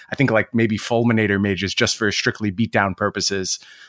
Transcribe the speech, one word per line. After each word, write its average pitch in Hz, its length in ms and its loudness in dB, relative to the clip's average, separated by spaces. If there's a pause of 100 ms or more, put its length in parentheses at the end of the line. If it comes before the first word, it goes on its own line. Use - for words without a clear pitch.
(100)
I - 60 -8
think, 123 160 2
like, 107 200 2
maybe 113 240 2
Fulminator 110 640 2
Mages 98 320 0
just - 240 0
for 107 140 0
strictly 110 400 -2
beatdown 101 460 0
purposes, 98 640 -4 (280)